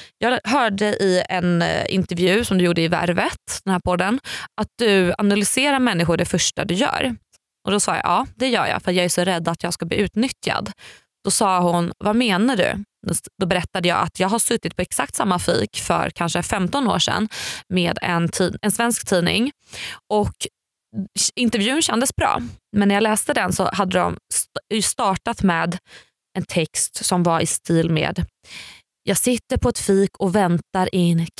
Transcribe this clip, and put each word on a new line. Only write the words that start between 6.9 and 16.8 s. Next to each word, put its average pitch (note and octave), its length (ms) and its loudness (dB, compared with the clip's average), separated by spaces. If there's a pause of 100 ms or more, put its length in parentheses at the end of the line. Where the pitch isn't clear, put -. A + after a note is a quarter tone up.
Och G3 60 0
då G3+ 80 2
sa F3+ 160 0
jag: - 100 -2
"Ja, G3+ 300 0
det B3+ 120 -2
gör G3+ 200 0
jag, - 140 0
för F#3 100 -2
jag F3+ 140 2
är F3 40 0
så F3 140 0
rädd E3+ 240 0
att E3 160 -2
jag F3 100 -4
ska - 120 -6
bli E3 120 -2
utnyttjad." - 760 -2 (520)
Då G3 80 -2
sa F#3 280 2
hon: F3 320 2 (120)
"Vad G#3 120 2
menar A#3 420 2
du?" F#3+ 260 0 (240)
Då F3+ 60 -8
s-, - 60 -2 (220)
då F#3+ 60 0
berättade F3+ 400 -2
jag E3+ 120 2
att - 200 -2
jag F#3 80 2
har A3+ 120 0
suttit - 360 -2
på F#3 60 -4
exakt - 340 -4
samma F#3 240 0
fik - 400 -2
för E3 300 0
kanske E3+ 340 -2
femton G#3+ 440 0